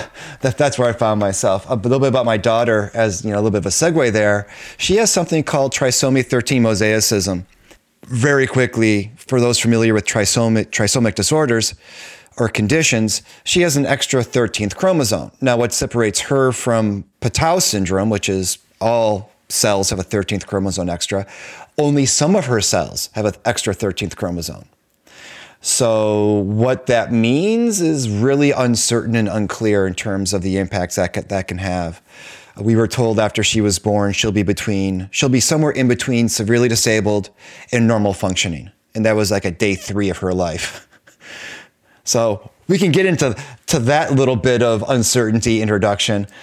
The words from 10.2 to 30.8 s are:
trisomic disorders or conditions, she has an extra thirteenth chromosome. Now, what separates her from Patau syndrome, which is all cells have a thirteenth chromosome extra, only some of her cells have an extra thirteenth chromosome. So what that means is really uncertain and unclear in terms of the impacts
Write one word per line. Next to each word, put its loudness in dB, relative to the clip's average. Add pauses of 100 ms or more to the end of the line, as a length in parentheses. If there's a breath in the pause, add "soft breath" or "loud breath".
trisomic 0
disorders 0 (640 loud breath)
or 2
conditions, 0 (200 loud breath)
she 0
has 2
an 0
extra 0
thirteenth -2
chromosome. 0 (100)
Now, 2
what 0
separates -2
her 2
from -2 (140)
Patau 0
syndrome, 0
which -2
is -2 (200)
all 0 (180)
cells 0
have -2
a -4
thirteenth -4
chromosome -4
extra, -4 (540 loud breath)
only 2
some 2
of 0
her 2
cells -2
have -4
an 0 (120)
extra -2
thirteenth -6
chromosome. -8 (960 loud breath)
So 2
what 0
that 2
means 2
is 0
really 2
uncertain 0
and 2
unclear 0
in -2
terms -4
of -2
the -2
impacts -4